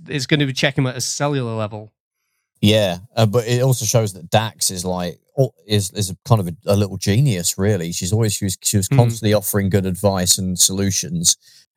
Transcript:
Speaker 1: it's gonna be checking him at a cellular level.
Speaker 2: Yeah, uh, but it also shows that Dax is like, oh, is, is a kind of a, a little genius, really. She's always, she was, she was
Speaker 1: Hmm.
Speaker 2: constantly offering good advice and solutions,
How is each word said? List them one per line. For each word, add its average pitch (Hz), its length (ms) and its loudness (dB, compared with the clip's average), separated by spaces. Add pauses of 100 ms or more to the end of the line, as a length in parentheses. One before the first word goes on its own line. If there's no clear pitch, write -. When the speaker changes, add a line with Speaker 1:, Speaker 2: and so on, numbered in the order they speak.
Speaker 1:
it's 131 180 -6
gonna 147 200 2
be 131 60 -4
checking 139 320 0
him 127 40 -2
at 127 80 -8
a - 40 -8
cellular 135 560 -4
level. 107 360 -8 (680)
Speaker 2:
Yeah, 104 380 4 (180)
uh, 113 100 4
but 110 200 0
it 123 160 0
also 127 240 0
shows 110 280 0
that 85 160 -18
Dax 107 400 -2
is 90 140 -8
like, 90 360 -6 (180)
oh, 131 160 0 (120)
is, 104 260 0
is 98 180 -4
a 90 60 -10 (100)
kind 110 140 4
of 87 80 -4
a, 82 60 -6 (120)
a 101 100 4
little 98 220 0
genius, 104 580 0
really. 95 360 0
She's 90 200 -4
always, 110 220 0
she - 100 -4
was, 92 180 -4
she - 140 0
was 95 120 0
Speaker 1:
Hmm. 139 80 0
Speaker 2:
constantly 113 360 4
offering 101 380 0
good 95 160 2
advice 92 520 2
and 92 200 -4
solutions, 95 800 0 (400)